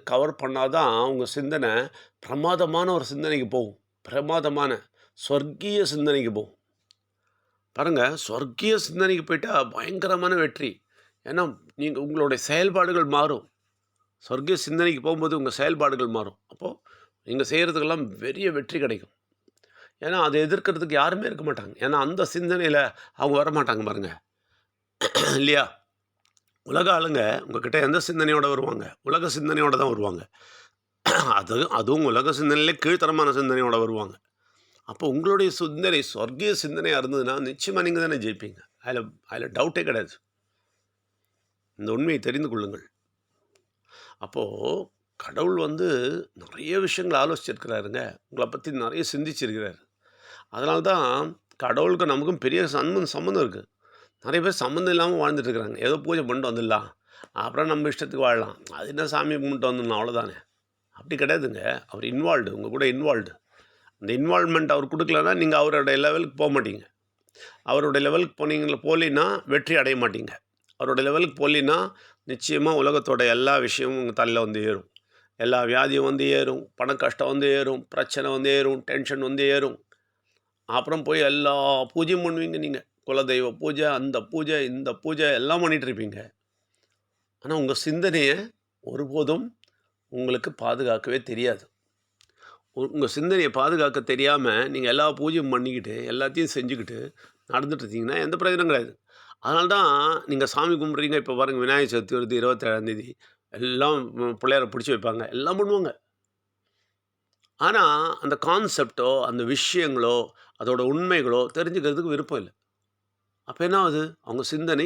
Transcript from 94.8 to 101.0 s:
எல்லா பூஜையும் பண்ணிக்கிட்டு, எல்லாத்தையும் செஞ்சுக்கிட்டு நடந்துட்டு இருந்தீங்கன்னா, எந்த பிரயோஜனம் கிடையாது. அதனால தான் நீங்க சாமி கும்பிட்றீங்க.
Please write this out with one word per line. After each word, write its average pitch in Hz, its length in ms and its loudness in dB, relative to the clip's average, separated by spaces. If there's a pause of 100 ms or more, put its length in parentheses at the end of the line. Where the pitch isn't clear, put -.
எல்லா 143 240 4
பூஜையும் 147 380 -2
பண்ணிக்கிட்டு, 123 460 -2 (120)
எல்லாத்தையும் 135 460 -2
செஞ்சுக்கிட்டு 120 460 -6 (480)
நடந்துட்டு 139 360 -2
இருந்தீங்கன்னா, 117 360 -4
எந்த 160 180 -2
பிரயோஜனம் 180 340 2
கிடையாது. 120 220 0 (460)
அதனால 165 280 2
தான் 190 220 4 (360)
நீங்க 135 200 0
சாமி 160 300 2
கும்பிட்றீங்க. 151 400 -2